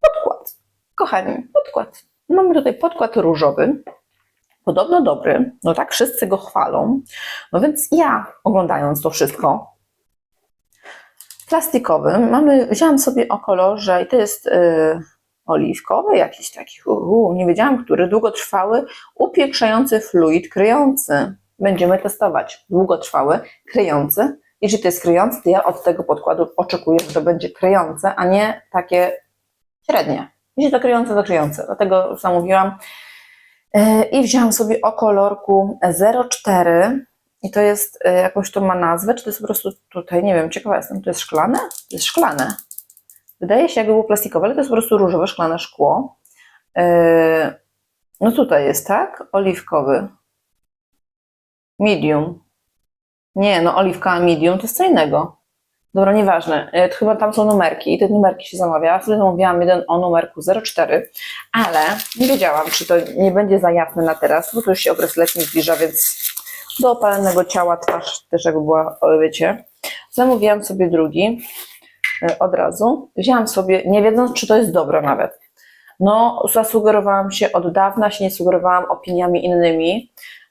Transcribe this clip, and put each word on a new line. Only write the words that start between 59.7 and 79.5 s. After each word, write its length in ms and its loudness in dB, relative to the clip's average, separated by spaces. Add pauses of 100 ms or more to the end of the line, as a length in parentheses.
o 100 0
numerku 440 -2
zero 200 0
cztery, 480 -2 (440)
ale 260 0 (400)
nie 80 2
wiedziałam, 440 0
czy 160 -6
to 80 4 (220)
nie 140 2
będzie 280 2
za 120 2
jasne 320 0
na 120 0
teraz, 400 -2
bo 60 -2
to 80 -2
już 100 0
się 120 0
okres 260 -2
letni 240 -2
zbliża, 340 -2
więc 460 -2 (580)
do 120 4
opalonego 520 0
ciała 340 -2
twarz 520 -6
też 160 -2
jakby 160 0
była, 400 0
e, 180 4
wiecie. 440 -2 (480)
Zamówiłam 520 2
sobie 260 -2
drugi, 520 0 (840)
e, 160 -2
od 140 0
razu. 640 -2
Wzięłam 300 0
sobie, 380 0
nie 180 4
wiedząc, 300 2
czy 140 -6
to 100 4
jest 140 2
dobre 300 0
nawet. 380 -2 (600)
No, 440 2 (100)
zasugerowałam 800 2
się 200 -2
od 200 -2
dawna, 400 0
się 120 -6
nie 80 -2
sugerowałam 540 0
opiniami 600 -2
innymi, 640 0 (400)